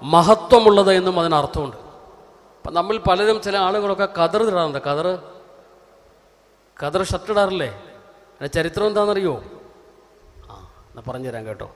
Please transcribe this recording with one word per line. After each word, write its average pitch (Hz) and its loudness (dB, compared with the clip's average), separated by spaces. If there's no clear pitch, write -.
മഹത്വമുള്ളത് 202 6
എന്നും 185 -2
അതിനർത്ഥമുണ്ട്. 147 -2
അപ്പം - -14
നമ്മൾ 202 -2
പലരും, 214 2
ചില 202 -4
ആളുകളൊക്കെ 196 -2
ഖദർ 170 0
ഇടാറുണ്ട്. 160 -2
ഖദർ, 151 -2
ഖദർ 147 -4
ഷർട്ട് 190 -6
ഇടാറില്ലേ? 190 0
അതിൻ്റെ 143 -10
ചരിത്രം 165 -2
എന്താണെന്നറിയോ? 202 0
ആ, 107 -20
എന്നാ 120 -20
പറഞ്ഞുതരാം 123 -10
കേട്ടോ. 101 -12